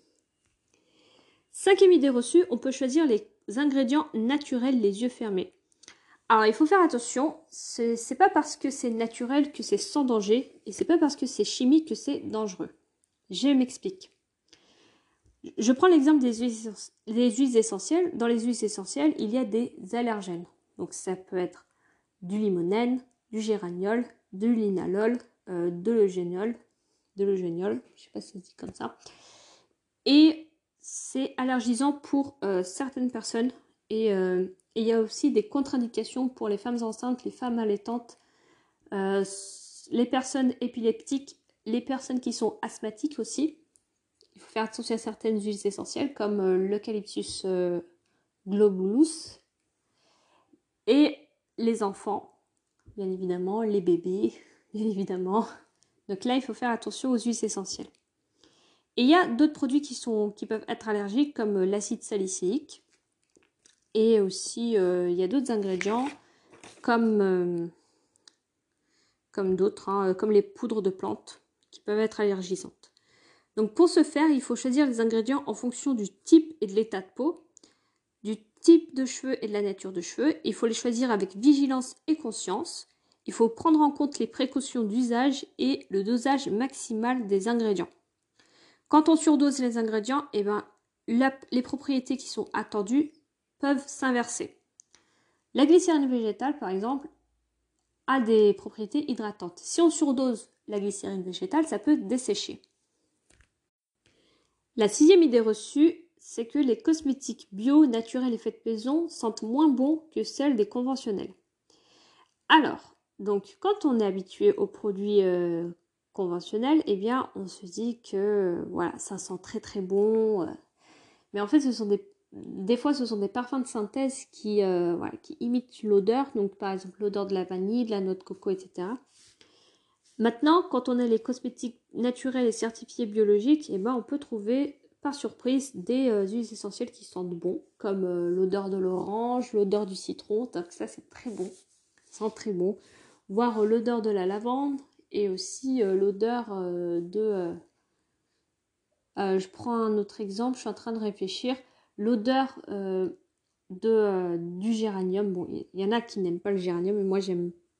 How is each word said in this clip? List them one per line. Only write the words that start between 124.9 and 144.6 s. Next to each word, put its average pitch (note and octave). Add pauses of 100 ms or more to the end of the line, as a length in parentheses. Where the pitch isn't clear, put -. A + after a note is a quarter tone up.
voilà, -
qui -
imitent A#3+
l'odeur. G#3+
Donc, G3+
par G3
exemple, F#3
l'odeur G3+
de G3
la F#3
vanille, G3
de A3
la G3+
noix F#3
de F#3
coco, -
et F#3
cetera. F#3 (1200)
Maintenant, D4
quand B3+
on B3
a B3
les A3+
cosmétiques B3 (140)
naturels B3
et A3+
certifiés A3+
biologiques, G#3+
eh G3+
ben, A3+
on A#3
peut C#4+
trouver, B3+ (220)
par -
surprise, B3+
des, B3
euh, G3+
huiles A3+
essentielles A3
qui -
sentent F3+
bon, F3 (140)
comme, G3
euh, F3
l'odeur F#3+
de G3
l'orange, G3+
l'odeur G#3
du F#3+
citron. -
Donc E3+
ça, -
c'est -
très -
bon. F#3+ (560)
Ça -
sent G#3+
très G#3+
bon. F3+ (520)
Voire, A3
euh, G#3
l'odeur A#3
de G#3+
la F#3+
lavande B3+ (320)